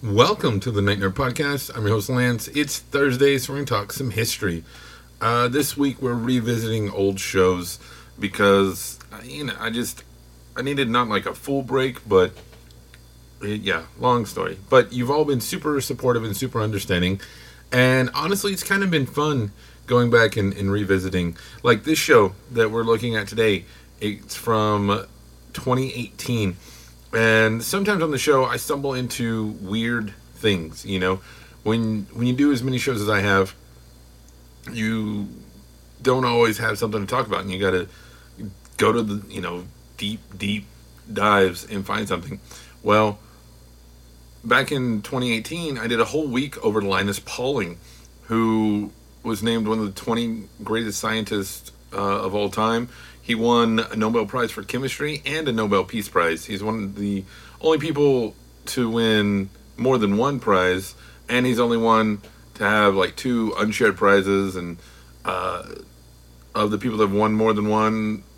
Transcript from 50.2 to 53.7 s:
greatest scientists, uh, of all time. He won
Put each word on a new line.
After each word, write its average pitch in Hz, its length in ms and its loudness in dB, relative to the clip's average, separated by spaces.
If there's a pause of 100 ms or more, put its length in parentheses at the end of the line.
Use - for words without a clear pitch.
greatest 107 340 -4
scientists, 107 720 -4 (220)
uh, 98 300 -2
of 95 120 -4
all 104 160 0
time. 113 380 0 (340)
He 117 120 -2
won 117 440 4